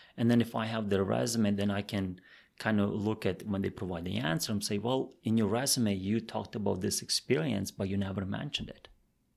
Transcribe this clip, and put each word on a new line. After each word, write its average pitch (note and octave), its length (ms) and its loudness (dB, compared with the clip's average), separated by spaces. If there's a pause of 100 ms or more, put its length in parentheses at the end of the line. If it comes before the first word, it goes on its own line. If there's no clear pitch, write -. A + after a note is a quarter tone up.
(160)
And A#2 140 4
then A#2+ 100 6
if A2+ 140 0
I A2+ 120 0
have A2 220 -2
their G2 160 4
resume, A2+ 480 2
then G2+ 180 2
I G2+ 120 0
can F#2+ 380 -4 (380)
kind G#2+ 220 2
of G2+ 100 2
look G#2+ 360 -2
at F#2 200 -2
when G2 160 0
they F#2+ 80 -2
provide F2+ 340 -6
the F#2+ 140 -4
answer A2 320 -2
and G2+ 140 0
say, G#2 140 -2
"Well, B2+ 340 -2 (100)
in A2 140 2
your A2 100 4
resume, A2+ 480 2
you G2 260 0
talked A2 360 -6
about G2+ 240 0
this G2+ 220 0
experience, A#2+ 680 0
but G2 180 -4
you G2 80 0
never G2 280 -2
mentioned - 460 -6
it. - 180 -20 (480)